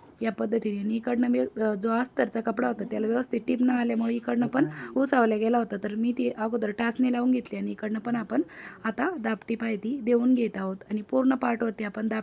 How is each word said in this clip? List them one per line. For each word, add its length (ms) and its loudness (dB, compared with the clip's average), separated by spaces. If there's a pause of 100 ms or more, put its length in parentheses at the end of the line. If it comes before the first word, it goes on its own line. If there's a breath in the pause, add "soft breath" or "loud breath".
(220 loud breath)
या 100 0
पद्धतीने. 460 -2
आणि 180 -2
इकडनं 320 0
मी, 100 2
अ, 440 0
जो 80 0
अस्तरचा 500 0
कपडा 280 0
होता, 160 -4
त्याला 220 -2
व्यवस्थित 420 0
टीप 120 2
न 100 4
आल्यामुळे 440 0
इकडनं 320 0
पण 200 2 (300 loud breath)
उसवल्या 420 4
गेला 200 2
होता, 180 -2
तर 180 -4
मी 180 0
ती 180 0
अगोदर 400 -2
टाचणी 420 2
लावून 180 2
घेतली 280 0
आणि 120 -4
इकडनं 280 -4
पण 180 -4
आपण 260 0 (420 loud breath)
आता 360 -2
दाब 160 0 (120)
टीप 160 -2
आहे 120 -2
ती 280 -4
देऊन 300 4
घेत 200 2
आहोत. 220 -4 (140)
आणि 120 -4
पूर्ण 320 2
पार्टवरती 500 -2
आपण 240 -4
दाब 140 -2